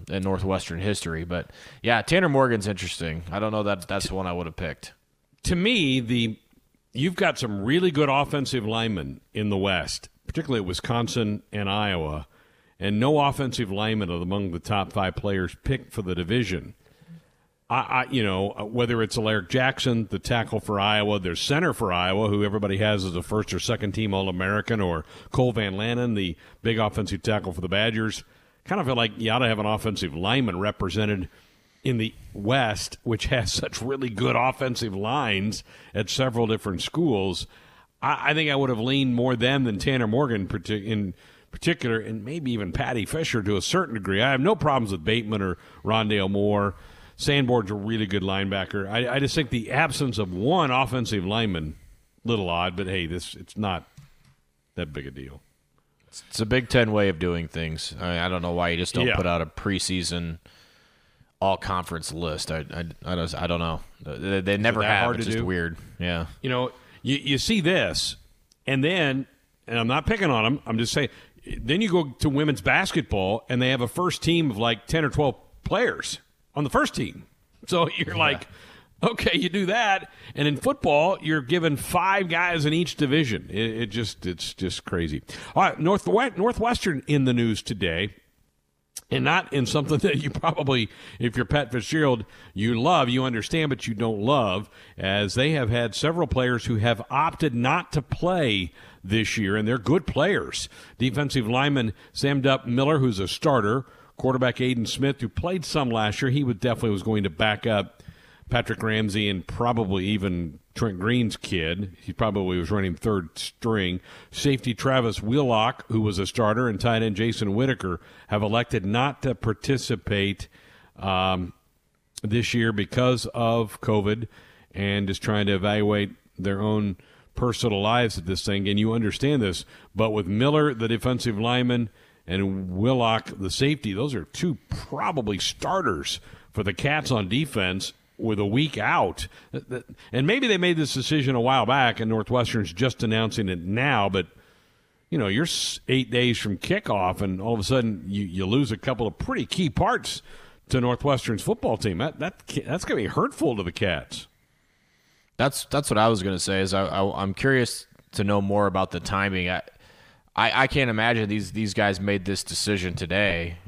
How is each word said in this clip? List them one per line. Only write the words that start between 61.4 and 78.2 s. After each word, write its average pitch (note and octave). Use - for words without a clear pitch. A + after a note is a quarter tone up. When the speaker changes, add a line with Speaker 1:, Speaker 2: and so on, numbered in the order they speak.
Speaker 1:
all-conference F2+
list. D#2+
I, D#2+
I, E2+
I F2+
don't, E2
I F2
don't E2+
know. E2
They, E2
they G2
Speaker 2:
Is G2+
it -
Speaker 1:
never A2
Speaker 2:
that G#2
Speaker 1:
have. G#2
Speaker 2:
hard A#2+
Speaker 1:
It's A2+
Speaker 2:
to A2
Speaker 1:
just A2+
Speaker 2:
do? A2+
Speaker 1:
weird. E2+
Yeah. E2+
Speaker 2:
You C3
know, B2
you, C3+
you C3+
see A3
this, D3
and C3+
then, C#3+
and A#2
I'm A2+
not C3+
picking G3
on A2+
'em, C#3
I'm A2+
just A#2
saying, D3
then C#3+
you A3
go E3+
to D3+
women's C#3+
basketball, A#2
and B2+
they B2+
have C3
a A#2+
first F3
team D#3+
of, G2+
like, A#2
ten D#3+
or C3+
twelve C#3
players -
on D3
the C3
first C4+
team. G#2+
So E3+
you're -
Speaker 1:
Yeah. C3